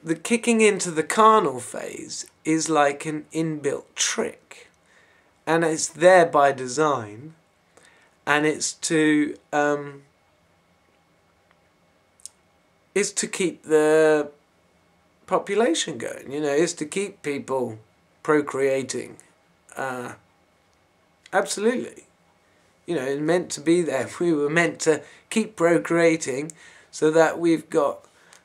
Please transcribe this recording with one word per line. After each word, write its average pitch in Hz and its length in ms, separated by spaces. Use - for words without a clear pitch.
the 160 120
kicking 226 460
into 190 300
the 156 120
carnal 196 580
phase - 640
is 160 240
like 143 380
an 151 260
inbuilt 156 520
trick. - 760
And 165 180
it's 156 240
there 175 380
by 143 260
design. 127 840
And 147 200
it's 139 280
to, 151 600
um, 147 500
it's 202 180
to - 140
keep 175 380
the 151 640
population 196 720
going, - 320
you 147 100
know, 147 120
it's 160 220
to 151 120
keep 196 360
people 131 560
procreating. 135 960
Uh, 127 360
absolutely. 196 720
You 175 100
know, 131 80
it's 139 160
meant 165 320
to 151 80
be 170 220
there. 131 320
<laughs> - 60
We 175 120
were 147 180
meant 160 300
to 156 220
keep 214 260
procreating 165 960
so 156 200
that 160 280
we've 165 320
got 147 340